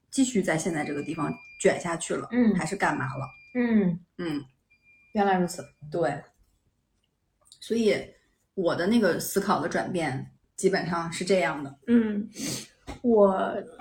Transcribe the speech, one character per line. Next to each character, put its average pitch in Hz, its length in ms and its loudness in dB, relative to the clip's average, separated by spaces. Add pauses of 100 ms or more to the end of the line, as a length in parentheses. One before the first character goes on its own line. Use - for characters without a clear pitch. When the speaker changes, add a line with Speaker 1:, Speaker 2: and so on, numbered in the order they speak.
(100)
Speaker 1:
继 - 120 0
续 208 200 2
在 156 160 0
现 175 120 -2
在 151 140 -4
这 147 80 -6
个 143 100 -6
地 147 120 -8
方 151 200 -4 (240)
卷 - 220 4
下 170 160 -4
去 - 180 -6
了， 139 160 -6
Speaker 2:
嗯。 226 240 4
Speaker 1:
还 165 120 -2
是 196 100 -6
干 170 180 0
嘛 135 120 -4 (100)
了？ 131 100 -8 (280)
Speaker 2:
嗯。 220 440 2 (200)
Speaker 1:
嗯。 151 260 -6 (680)
Speaker 2:
原 202 120 2
来 190 140 2
如 180 80 2
此。 - 180 -10 (260)
Speaker 1:
对。 160 320 -2 (1400)
所 - 160 -4
以 220 220 4 (580)
我 170 200 0
的 170 140 0
那 233 100 4
个 175 220 4
思 - 200 -2
考 196 200 0
的 143 80 -4
转 - 240 -2
变 139 400 -4 (240)
基 190 120 0
本 185 160 0
上 170 280 -4
是 - 120 -6
这 185 160 4
样 160 220 -2
的。 135 100 -10 (140)
Speaker 3:
嗯。 214 420 2 (760)
我， 196 520 4 (260)